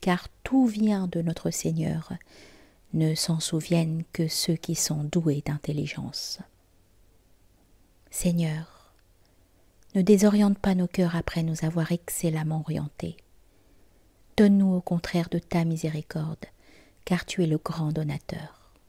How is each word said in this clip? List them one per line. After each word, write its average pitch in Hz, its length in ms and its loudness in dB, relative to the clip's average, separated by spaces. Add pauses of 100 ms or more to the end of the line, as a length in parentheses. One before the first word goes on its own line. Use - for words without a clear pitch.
car 180 260 2 (160)
tout 262 220 4
vient 208 420 2
de 170 140 -2
notre 165 280 -2
Seigneur. » 160 640 -2 (800)
Ne 156 220 2
s'en 165 240 0
souviennent 160 720 0
que 165 160 -2
ceux 165 300 -2
qui - 180 -4
sont 151 300 -2
doués 151 400 0
d'intelligence. - 920 -6 (1700)
Seigneur, 165 800 -2 (1040)
ne 196 60 4
désoriente 202 580 6
pas 196 160 0
nos 180 120 0
cœurs 175 280 0
après 165 280 -2
nous 160 200 -4
avoir 160 300 0
excellemment 156 680 -2
orientés. 151 560 -6 (1200)
Donne-nous 196 340 6
au 180 100 2
contraire 170 480 -2
de 170 100 -2
ta 170 260 0
miséricorde, 156 800 -4 (600)
car 175 200 -2
tu - 160 -4
es 170 60 4
le 156 100 2
grand 160 340 -4
donateur. 151 800 -6 (180)